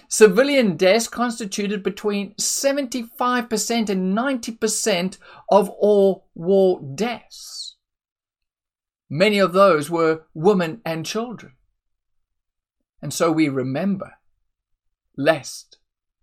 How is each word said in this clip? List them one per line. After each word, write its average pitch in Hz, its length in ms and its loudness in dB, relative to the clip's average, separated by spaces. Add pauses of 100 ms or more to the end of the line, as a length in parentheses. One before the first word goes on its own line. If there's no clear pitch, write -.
civilian 220 680 4
deaths 185 320 2
constituted 214 760 -6
between 202 540 -6
seventy-five 247 1120 -4
percent 220 400 -2
and 190 240 -2
ninety 240 380 -4
percent 202 680 -2 (320)
of 190 200 4
all 196 640 2
war 185 460 2 (140)
deaths. - 840 -10 (1300)
Many 202 280 2
of 180 140 2
those 175 360 4
were 160 460 0
women 170 500 0
and 160 180 -6
children. 220 500 -10 (1500)
And 147 100 -10
so 170 200 2
we 156 180 2
remember, 135 720 -4 (1000)
lest - 600 -4 (440)